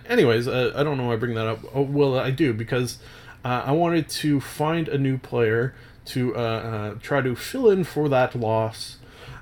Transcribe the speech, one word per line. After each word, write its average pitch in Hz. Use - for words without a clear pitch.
anyways, 127
uh, 127
I 139
don't 147
know 123
why 117
I 117
bring 117
that 110
up. 113
Oh, 139
well, 139
I 131
do, 131
because, 117
uh, 123
I 135
wanted 165
to 147
find 156
a 143
new 131
player 117
to, 123
uh, -
uh, 113
try 139
to 127
fill 247
in 190
for 151
that 127
loss. 110